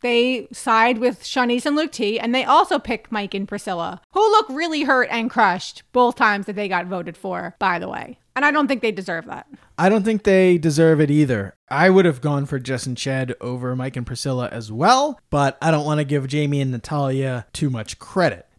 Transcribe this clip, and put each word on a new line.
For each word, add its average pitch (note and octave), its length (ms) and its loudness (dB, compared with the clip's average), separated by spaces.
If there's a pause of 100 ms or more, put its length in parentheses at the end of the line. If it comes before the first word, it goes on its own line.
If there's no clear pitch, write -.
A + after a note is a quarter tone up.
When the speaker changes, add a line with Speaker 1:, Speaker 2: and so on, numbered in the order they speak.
Speaker 1:
They A#3+ 500 0
side A3+ 460 2
with A#3+ 260 -2
Shawnice B3 420 -2
and D4 120 0
Luke D#4 160 -4
T, A3 260 -4
and A#3 160 -2
they C4 80 0
also C#4+ 360 2
pick - 340 -8
Mike G3+ 200 -6
and G3 140 -6
Priscilla, F3+ 540 -8 (100)
who F#4 80 0
look G#4+ 300 4
really D#4 340 -2
hurt C4 260 2
and A3+ 200 -2
crushed F#3+ 540 0 (100)
both B3 220 4
times G#3 320 0
that G3+ 100 -8
they G#3 100 -4
got F3+ 180 -2
voted F3 300 -8
for, F3 440 -8
by F3+ 200 0
the F#3 100 -8
way. - 300 -12 (180)
And C#4 80 0
I D4 60 4
don't C#4+ 160 2
think C4 140 -2
they A3+ 100 0
deserve F3 340 -8
that. B2 220 -14 (320)
Speaker 2:
I F3 100 4
don't G#3 140 4
think G#3+ 200 0
they F#3 360 6
deserve D#3 420 4
it C#3+ 100 4
either. B2+ 440 2 (140)
I D#3 200 4
would F#3+ 160 6
have C3+ 160 0
gone C#3+ 240 -2
for C#3 140 -6
Jess B2+ 260 -6
and B2+ 100 -6
Ched C3 460 -4
over B2 340 -6
Mike C3 220 -6
and B2 80 -6
Priscilla B2 460 -4
as G#2+ 200 -12
well, B3 480 2 (120)
but C#3 280 0
I D#3+ 120 0
don't D3 140 0
wanna D3+ 200 0
give C3+ 220 -2
Jamie C#3+ 340 -2
and C3+ 100 -2
Natalia C3+ 800 -4
too D3+ 200 -2
much A2+ 280 -8
credit. C#3 460 -2 (140)